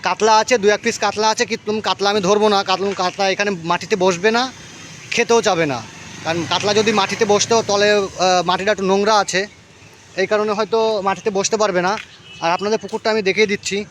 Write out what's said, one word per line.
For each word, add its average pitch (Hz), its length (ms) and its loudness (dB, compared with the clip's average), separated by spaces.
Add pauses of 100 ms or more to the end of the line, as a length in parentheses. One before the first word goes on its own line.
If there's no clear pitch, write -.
কাতলা 208 340 2
আছে, 220 200 2
দু 202 120 2
এক 202 140 2
পিস 226 160 -2
কাতলা 208 300 0
আছে, 220 160 -2
কিন্তু 214 360 -6
কাতলা 196 280 -2
আমি 208 100 0
ধরবো 208 300 2
না, 196 140 2
কাতলা, 190 300 0
কাতলা 185 360 -2
এখানে 202 220 -2
মাটিতে 175 440 -2
বসবে 185 360 2
না, 247 200 0 (600)
খেতেও 233 300 2
যাবে 175 240 2
না। 127 160 -4 (420)
কারণ 165 260 -2
কাতলা 180 240 0
যদি 214 180 2
মাটিতে 202 340 0
বসতেও, 208 420 2
তলে, 208 240 2
আহ, 202 160 2 (380)
মাটিটা 185 260 0
একটু 196 120 -2
নোংরা 196 320 2
আছে, 196 320 0 (680)
এই 185 120 0
কারণে 214 240 0
হয়তো 220 500 0
মাটিতে 190 280 -2
বসতে 196 280 -2
পারবে 196 240 2
না। 190 160 -2 (440)
আর 165 100 0
আপনাদের 202 280 -2
পুকুরটা 214 320 -4
আমি 220 100 0
দেখিয়ে 190 260 2
দিচ্ছি 202 440 -4